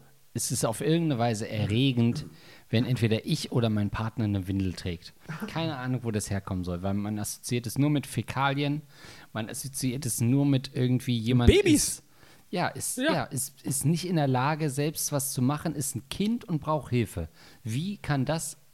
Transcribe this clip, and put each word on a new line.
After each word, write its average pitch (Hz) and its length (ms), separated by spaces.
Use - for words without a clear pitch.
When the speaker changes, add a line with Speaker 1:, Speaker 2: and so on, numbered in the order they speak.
Speaker 1:
es - 160
ist 127 160
auf 113 160
irgendeine 156 360
Weise 113 300
erregend, 117 800
wenn 113 160
entweder 110 380
ich - 280
oder 113 180
mein 104 200
Partner 110 340
eine 98 240
Windel 95 240
trägt. - 420
Keine 160 300
Ahnung, 127 260
wo 117 80
das 104 200
herkommen 95 340
soll, 87 180
weil 98 120
man 104 260
assoziiert 120 480
es - 100
nur 143 100
mit 147 160
Fäkalien, 139 800
man 110 160
assoziiert 131 580
es - 140
nur 131 240
mit 135 300
irgendwie 127 420
jemand 120 360
Speaker 2:
Babys. 359 360
Speaker 1:
ist, - 140
ja, 175 160
ist, - 320
Speaker 2:
Ja. 294 140
Speaker 1:
ja, 147 120
ist, - 400
ist - 200
nicht 170 240
in 180 80
der 147 100
Lage, 143 440
selbst 143 420
was 139 200
zu - 80
machen, 147 360
ist - 180
ein 110 140
Kind 220 380
und 160 140
braucht 151 300
Hilfe. 104 380
Wie 156 360
kann 139 260
das 156 320